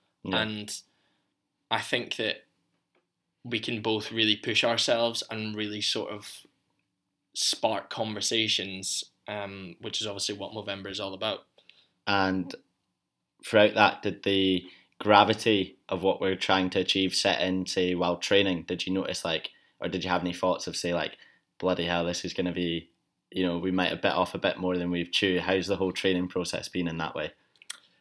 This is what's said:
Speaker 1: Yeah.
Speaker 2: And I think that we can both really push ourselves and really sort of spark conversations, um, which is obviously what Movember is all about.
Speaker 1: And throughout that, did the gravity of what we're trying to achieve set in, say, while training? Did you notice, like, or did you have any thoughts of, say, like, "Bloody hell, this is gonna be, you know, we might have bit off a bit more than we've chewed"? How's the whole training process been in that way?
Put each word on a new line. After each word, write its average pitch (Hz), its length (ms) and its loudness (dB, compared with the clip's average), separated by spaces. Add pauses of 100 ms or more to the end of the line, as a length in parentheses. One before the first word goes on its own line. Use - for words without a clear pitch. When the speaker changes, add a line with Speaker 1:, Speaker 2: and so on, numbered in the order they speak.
(220)
Speaker 1:
Yeah. 110 200 0
Speaker 2:
And 107 380 -6 (920)
I 110 100 0
think - 360 -4
that - 280 -4 (960)
we 120 160 -6
can 117 220 -6
both 110 320 -2
really 107 240 2
push 113 280 0
ourselves 117 640 0
and 107 260 -6
really 104 240 -6
sort - 320 -4
of - 300 -12 (920)
spark - 540 -2
conversations, 104 1160 -2 (220)
um, 98 540 -10
which 107 200 -6
is 107 60 -4
obviously 101 300 -4
what 98 160 -10
Movember 101 380 -8
is 98 100 -8
all 98 140 -6
about. 104 320 -6 (600)
Speaker 1:
And 95 480 2 (920)
throughout 107 300 8
that, 104 280 4
did 101 220 -4
the 95 420 2 (340)
gravity 104 760 6 (120)
of 92 160 -2
what 95 160 2
we're 95 160 2
trying 92 340 2
to 98 80 0
achieve 95 340 2
set - 280 2
in, 92 260 0
say, 90 260 0
while 87 240 0
training? 95 460 2
Did 90 240 -6
you 92 60 -4
notice, 92 320 -4
like, 80 260 -4 (300)
or 92 80 -4
did 87 160 -2
you 92 60 -2
have 90 100 4
any 85 120 -2
thoughts - 360 0
of, 85 80 -8
say, 87 180 -2
like, 80 240 -4 (400)
"Bloody 87 280 0
hell, 87 180 0
this 87 200 -2
is 90 80 -6
gonna 90 200 -2
be, 82 360 -2 (440)
you 92 120 0
know, 87 140 0
we 92 140 -2
might 90 160 2
have 82 120 -2
bit 95 120 2
off 90 240 0
a - 20 -4
bit - 200 0
more 90 200 0
than 87 140 -2
we've 87 180 -2
chewed"? 92 300 2
How's 92 260 2
the 98 80 0
whole 92 160 0
training 90 380 0
process 85 400 -4
been 90 180 -2
in 82 120 -4
that 78 180 -4
way? 78 160 -6 (680)